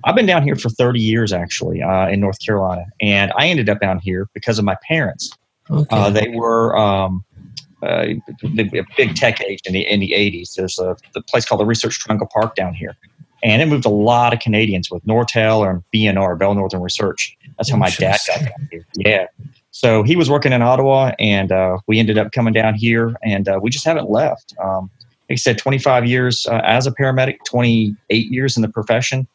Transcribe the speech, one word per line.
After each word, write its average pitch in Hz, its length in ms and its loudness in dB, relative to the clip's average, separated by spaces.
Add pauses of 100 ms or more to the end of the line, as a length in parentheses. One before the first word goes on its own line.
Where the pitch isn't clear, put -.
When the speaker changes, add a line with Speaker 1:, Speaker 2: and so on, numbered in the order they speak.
Speaker 1:
I've 170 100 2
been 233 100 4
down 175 180 4
here 147 120 0
for - 140 -4
thirty 120 320 0
years, 110 320 2
actually, 87 480 -4
uh, 95 260 0
in 98 140 0
North 98 180 -2
Carolina, 92 460 -2 (160)
and 101 340 2
I 143 120 2
ended 151 200 0
up 101 140 0
down 95 180 0
here 92 340 -4
because 113 260 -4
of 107 40 0
my 98 140 0 (100)
parents. - 420 -2 (400)
Speaker 2:
Okay. 147 220 0
Speaker 1:
Uh, 104 180 2
they 107 200 2
were, 117 480 0
um, 95 480 0 (580)
uh, 85 220 -2 (360)
the, - 380 -2
a 92 60 -6 (100)
big 127 200 0
tech 110 280 0
age 98 220 -8
in 135 80 -6
the, 190 120 -2
in 101 140 0
the 98 140 -2
eighties. 95 420 -2
There's 92 240 -6
a, 92 160 -2 (180)
the - 100 -8
place 120 200 0
called 104 160 -2
the 104 60 2
Research 113 340 -2
Triangle 107 320 -4
Park 110 240 -2
down 92 180 -4
here, - 220 -10 (480)
and 110 180 4
it 160 40 4
moved 147 200 2
a 120 40 2
lot 117 420 4
of 117 80 -2
Canadians 107 500 0
with 87 160 -10
Nortel 110 640 2
and 90 220 -4
B 110 160 2
N 98 100 2
R, 92 200 0
Bell 98 160 2
Northern 95 280 -2
Research. - 560 -4 (200)
That's 117 120 -4
how 139 60 0
my 92 140 2
dad 95 360 0
got - 120 -2
Speaker 2:
Interesting. 151 80 -4
Speaker 1:
down 143 260 -8
here. 85 140 -16 (100)
Yeah. 98 300 2 (460)
So 113 300 2
he 123 140 4
was 165 120 2
working 139 260 2
in 120 100 2
Ottawa, 135 560 4
and, 98 320 0
uh, 92 340 0
we 110 140 2
ended 110 180 2
up 107 140 0
coming 117 200 0
down 110 220 2
here, 117 480 0
and, 98 260 0
uh, 98 140 0
we 113 80 -2
just 139 160 -6
haven't 160 240 -2
left. - 500 -2
Um, 95 300 -4 (400)
like - 40 -2
I - 20 -2
said, 123 240 0
twenty-five 135 440 2
years, 123 440 0
uh, 117 160 -2
as 123 240 2
a 131 40 -2
paramedic, 131 540 0
twenty-eight 113 840 0
years 131 240 0
in 117 80 2
the 107 60 0
profession. 123 640 -2